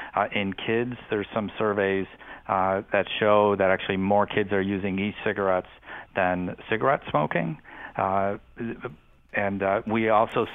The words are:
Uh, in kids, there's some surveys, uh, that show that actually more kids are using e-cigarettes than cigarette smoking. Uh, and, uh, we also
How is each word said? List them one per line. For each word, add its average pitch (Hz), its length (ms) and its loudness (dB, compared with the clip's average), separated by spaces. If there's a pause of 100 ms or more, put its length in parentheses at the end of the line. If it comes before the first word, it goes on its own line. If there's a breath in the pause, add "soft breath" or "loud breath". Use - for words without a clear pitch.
(160 loud breath)
Uh, 101 180 2
in 98 200 -2
kids, 120 400 -2 (160)
there's 104 240 -2
some 104 240 -2
surveys, 98 500 0 (400 loud breath)
uh, 95 360 2 (100)
that 98 140 2 (120)
show 104 380 6
that 95 120 4
actually 95 280 2
more 98 280 4
kids 101 280 -2
are 98 80 2
using 95 380 -2
e-cigarettes 98 680 0 (480 loud breath)
than 90 400 0 (140)
cigarette 131 400 0
smoking. 156 480 -2 (400 loud breath)
Uh, 98 400 0 (1000)
and, 98 280 -2
uh, 98 240 2
we 110 220 2
also 110 460 2